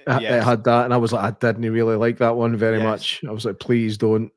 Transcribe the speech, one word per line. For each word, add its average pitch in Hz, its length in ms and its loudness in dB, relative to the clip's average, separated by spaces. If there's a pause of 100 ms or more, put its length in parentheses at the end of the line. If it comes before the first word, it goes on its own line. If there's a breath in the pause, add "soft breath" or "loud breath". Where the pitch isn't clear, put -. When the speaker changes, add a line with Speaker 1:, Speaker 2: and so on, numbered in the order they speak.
Speaker 1:
it 123 140 0
Speaker 2:
Yes. 110 220 0
Speaker 1:
had 117 200 2
that, 120 220 4
and 123 80 0
I - 20 4
was 117 160 0
like, 110 120 -2
"I 104 60 -2 (220)
didn't 113 180 -4
really 113 260 2
like 117 220 0
that 117 160 2
one 117 220 0
very 110 220 2
Speaker 2:
Yes. 110 60 0
Speaker 1:
much." 107 440 -4
I - 40 -10
was 110 120 -8
like, 101 160 -6
"Please 113 380 0
don't." 110 380 0